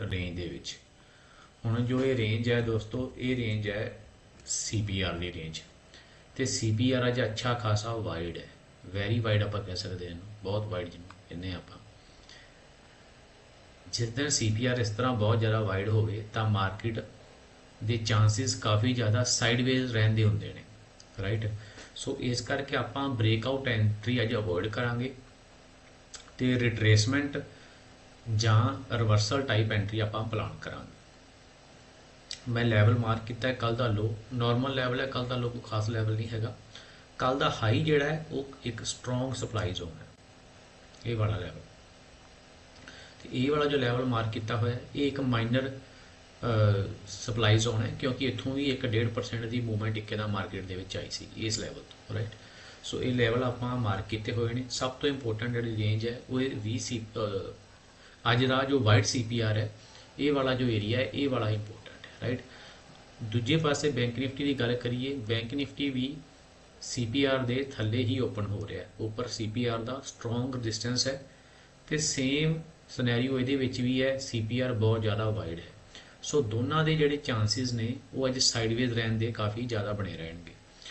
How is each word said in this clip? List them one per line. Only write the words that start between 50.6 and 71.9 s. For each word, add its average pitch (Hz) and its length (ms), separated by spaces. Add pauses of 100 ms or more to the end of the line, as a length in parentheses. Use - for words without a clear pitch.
ਦੇ 92 120
ਵਿੱਚ 92 200
ਆਈ - 140
ਸੀ - 160 (100)
ਇਸ 110 220
ਲੈਵਲ 80 160
ਤੋਂ, - 400
ਰਾਈਟ? 104 140 (560)
ਸੋ - 180
ਇਹ 123 120
ਲੈਵਲ 123 280
ਆਪਾਂ 123 340
ਮਾਰਕ 98 320
ਕੀਤੇ 110 240
ਹੋਏ 117 220
ਨੇ। 127 160
ਸਭ 131 200
ਤੋਂ - 180
ਇੰਪੋਰਟੈਂਟ 120 440
ਜਿਹੜੀ 117 240
ਰੇਂਜ 107 320
ਹੈ, 117 120 (100)
ਉਹ 127 100
ਇਹ 135 160
ਵੀਹ 107 220
ਸੀ, 110 280 (100)
ਅਹ, 101 360 (800)
ਅੱਜ 123 120
ਦਾ 131 200
ਜੋ 139 160
ਵਾਈਡ 104 240
ਸੀ 123 180
ਪੀ 113 180
ਆਰ 107 180
ਹੈ, - 160 (440)
ਇਹ 143 140
ਵਾਲਾ 131 220
ਜੋ 123 140
ਏਰੀਆ 110 300
ਹੈ, 131 60
ਇਹ 139 240
ਵਾਲਾ 113 220
ਇੰਪੋਰਟੈਂਟ - 560
ਹੈ, - 220
ਰਾਈਟ? 127 120 (800)
ਦੂਜੇ 117 340
ਪਾਸੇ 151 340
ਬੈਂਕ 120 280
ਨਿਫਟੀ 135 260
ਦੀ 143 100
ਗੱਲ 120 220
ਕਰੀਏ, 123 380
ਬੈਂਕ 117 400
ਨਿਫਟੀ 143 360
ਵੀ 131 260 (680)
ਸੀ 117 240
ਪੀ 139 180
ਆਰ 135 140
ਦੇ 123 380
ਥੱਲੇ 113 280
ਹੀ 110 160
ਓਪਨ 104 260
ਹੋ 101 220
ਰਿਹਾ 90 140
ਹੈ। - 80 (100)
ਉੱਪਰ 113 260
ਸੀ 107 200
ਪੀ 117 180
ਆਰ 117 140
ਦਾ 120 280
ਸਟਰੋਂਗ 123 480
ਰੈਜ਼ਿਸਟੈਂਸ 120 540
ਹੈ - 180 (600)
ਤੇ 151 100